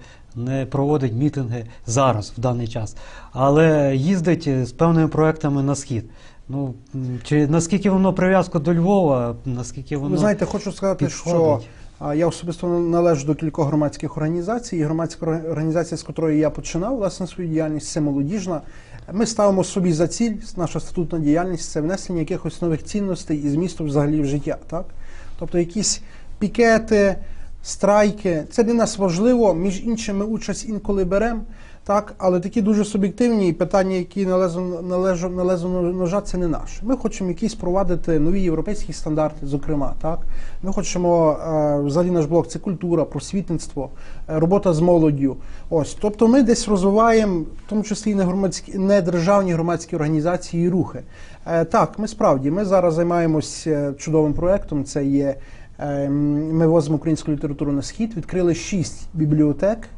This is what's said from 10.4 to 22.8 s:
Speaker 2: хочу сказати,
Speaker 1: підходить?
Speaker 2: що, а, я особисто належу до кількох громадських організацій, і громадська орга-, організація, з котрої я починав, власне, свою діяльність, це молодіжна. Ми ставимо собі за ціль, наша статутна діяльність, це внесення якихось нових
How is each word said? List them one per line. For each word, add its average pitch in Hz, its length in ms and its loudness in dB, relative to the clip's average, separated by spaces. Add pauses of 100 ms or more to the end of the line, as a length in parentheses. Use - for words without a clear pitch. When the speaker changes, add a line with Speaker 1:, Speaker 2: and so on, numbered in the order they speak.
Speaker 2:
хочу 202 260 -6
сказати, 190 340 -2
Speaker 1:
підходить? - 340 -2
Speaker 2:
що, 151 220 4 (380)
а, 147 160 -4
я 165 120 2
особисто 170 400 -6
належу 170 600 2
до 151 80 2
кількох 156 320 -2
громадських 147 500 -2
організацій, 175 600 -4
і 151 60 0
громадська 160 420 -4
орга-, 160 260 -2
організація, 160 460 -2
з - 60 -10
котрої 156 360 0
я 151 100 4
починав, 170 480 -6
власне, 190 300 -4
свою 175 220 -8
діяльність, 156 380 -2
це 165 140 -4
молодіжна. 147 600 -2 (520)
Ми 214 120 0
ставимо 202 380 2
собі 180 300 0
за 170 140 2
ціль, 226 260 0 (240)
наша 165 220 -2
статутна 165 400 -4
діяльність, 160 520 0
це 156 100 -2
внесення 180 380 -4
якихось 156 420 -4
нових 165 220 0